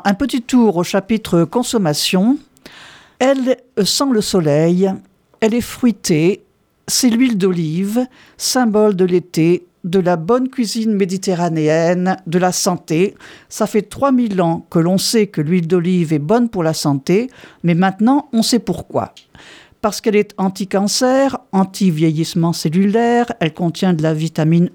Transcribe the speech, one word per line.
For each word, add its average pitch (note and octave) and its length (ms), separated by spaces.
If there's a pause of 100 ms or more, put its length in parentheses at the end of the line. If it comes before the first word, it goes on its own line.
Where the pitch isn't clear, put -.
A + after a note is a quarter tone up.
un G3+ 80
petit B3+ 280
tour A3 360
au F3+ 80
chapitre G3 580
consommation. G#3 920 (800)
Elle B3+ 380 (260)
sent C#4 300
le G#3+ 80
soleil, F3 720 (480)
elle A3 120
est A#3+ 60
fruitée, - 840 (420)
c'est - 220
l'huile A#3 280
d'olive, F#3 680 (300)
symbole G#3+ 580
de F3+ 80
l'été, F3 640 (180)
de F#3+ 160
la F3+ 160
bonne A#3 320
cuisine A3+ 460
méditerranéenne, F3 1200 (120)
de E3+ 120
la F3+ 140
santé. F3 600 (360)
Ça - 180
fait G#3 140
trois C4+ 320
mille A3 280
ans E3 280
que F3 100
l'on F3+ 180
sait G#3 300
que E3+ 140
l'huile E3+ 260
d'olive F3 460
est D3+ 60
bonne A3+ 280
pour F#3+ 160
la D#3+ 100
santé, E3+ 560 (320)
mais E3+ 140
maintenant G#3+ 560
on A3+ 100
sait A#3 180
pourquoi. - 540 (680)
Parce G#3 180
qu'elle G#3+ 160
est G#3 220
anti-cancer, G#3 1000 (120)
anti-vieillissement E3 1040
cellulaire, A3+ 880
elle D#3+ 120
contient F3+ 380
de D#3 100
la D#3+ 120
vitamine D#3+ 600